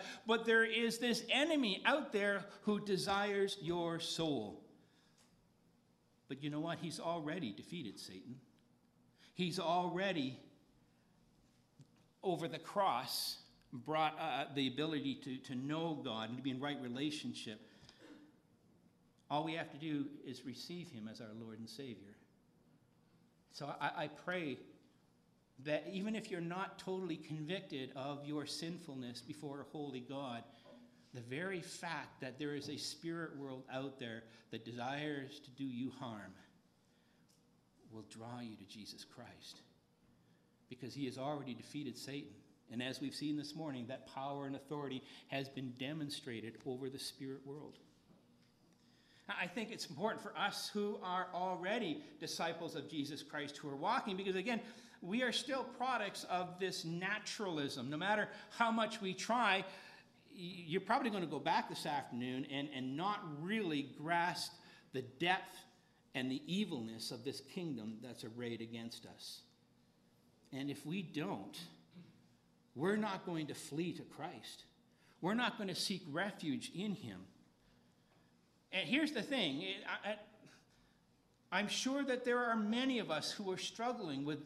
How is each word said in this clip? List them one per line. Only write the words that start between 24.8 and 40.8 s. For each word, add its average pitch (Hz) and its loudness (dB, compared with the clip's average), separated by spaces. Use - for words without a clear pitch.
that 151 2
even 202 0
if 220 -4
you're 175 -2
not 175 -4
totally 185 -2
convicted 151 -4
of 143 -4
your 147 0
sinfulness 147 -6
before 143 -8
a 131 -8
holy 143 -4
God, 123 -4
the 127 -8
very 165 -2
fact 156 -4
that 131 -4
there 147 2
is 143 -2
a 147 -2
spirit 165 -2
world 135 -4
out 135 0
there 113 -4
that 113 -4
desires 135 -2
to - -18
do 139 -6
you 123 -2
harm 107 -6
will 110 -10
draw 117 -8
you 113 -8
to 95 -14
Jesus - -12
Christ, - -16
because 123 -8